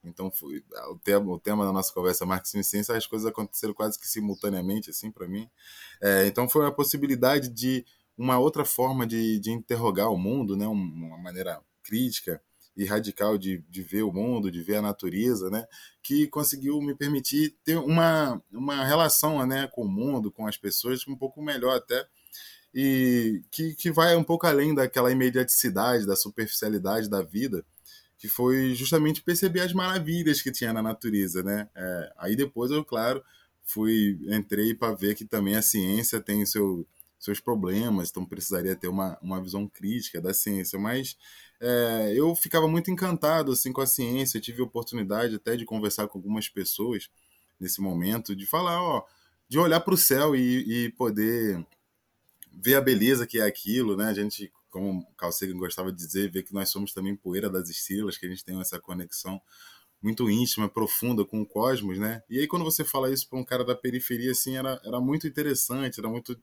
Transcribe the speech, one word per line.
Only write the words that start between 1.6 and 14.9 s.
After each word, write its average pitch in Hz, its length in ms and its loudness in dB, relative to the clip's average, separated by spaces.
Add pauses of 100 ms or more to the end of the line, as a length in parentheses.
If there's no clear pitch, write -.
da 95 80 0
nossa 95 200 0
conversa, 90 320 0
marxismo 92 360 -2
e 95 40 -2
ciência, 104 320 0
as 110 120 -2
coisas 110 180 -4
aconteceram 107 480 -4
quase 107 240 -2
que - 80 -12
simultaneamente, 101 840 -2
assim, 107 220 -8
pra 92 160 -12
mim. 104 220 -8 (520)
É, 98 280 6
então, 120 200 0
foi 151 140 4
uma 143 100 4
possibilidade 139 760 2
de 123 360 -2 (320)
uma 127 220 2
outra 143 260 4
forma 127 400 0
de, 113 360 0
de 104 100 -4
interrogar 113 600 0
o 101 60 2
mundo, 98 400 0
né, 101 80 0
um, 110 80 -2
uma 82 460 -6
maneira 90 420 -8 (220)
crítica 107 580 -4 (360)
e 98 80 -2
radical 104 540 -2
de, 92 320 -4
de 92 120 -10
ver 101 200 -2
o 101 100 0
mundo, 104 380 -2
de 85 120 -8
ver 101 140 -2
a 104 60 0
natureza, 98 680 -2